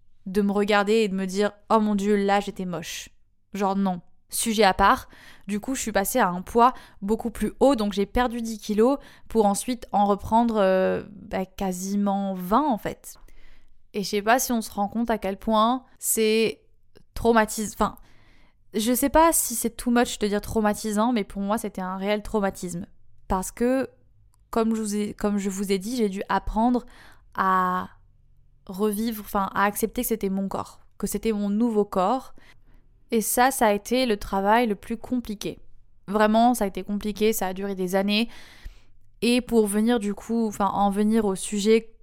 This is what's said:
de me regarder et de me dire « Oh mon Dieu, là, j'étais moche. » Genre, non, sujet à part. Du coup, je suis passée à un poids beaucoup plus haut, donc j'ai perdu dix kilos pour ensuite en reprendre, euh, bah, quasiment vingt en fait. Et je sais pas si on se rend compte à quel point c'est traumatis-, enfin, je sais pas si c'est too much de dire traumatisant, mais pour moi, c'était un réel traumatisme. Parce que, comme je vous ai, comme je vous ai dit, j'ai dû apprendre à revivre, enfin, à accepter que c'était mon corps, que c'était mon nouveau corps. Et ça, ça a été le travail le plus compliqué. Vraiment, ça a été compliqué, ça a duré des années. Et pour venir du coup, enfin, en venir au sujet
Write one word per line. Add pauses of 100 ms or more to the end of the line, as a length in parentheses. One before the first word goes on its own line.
(240)
de
me
regarder
et
de
me
dire « (180)
Oh
mon
Dieu,
là,
j'étais
moche. » (420)
Genre,
non, (300)
sujet
à
part. (380)
Du
coup,
je
suis
passée
à
un
poids (260)
beaucoup
plus
haut,
donc
j'ai
perdu
dix
kilos (300)
pour
ensuite
en
reprendre,
euh,
bah,
quasiment
vingt
en
fait. (800)
Et
je
sais
pas
si
on
se
rend
compte
à
quel
point (140)
c'est (540)
traumatis-,
enfin, (800)
je
sais
pas
si
c'est
too
much
de
dire
traumatisant,
mais
pour
moi,
c'était
un
réel
traumatisme. (400)
Parce
que, (600)
comme
je
vous
ai,
comme
je
vous
ai
dit,
j'ai
dû
apprendre (500)
à (800)
revivre,
enfin,
à
accepter
que
c'était
mon
corps, (180)
que
c'était
mon
nouveau
corps. (760)
Et
ça,
ça
a
été
le
travail
le
plus
compliqué. (480)
Vraiment,
ça
a
été
compliqué,
ça
a
duré
des
années. (960)
Et
pour
venir
du
coup,
enfin,
en
venir
au
sujet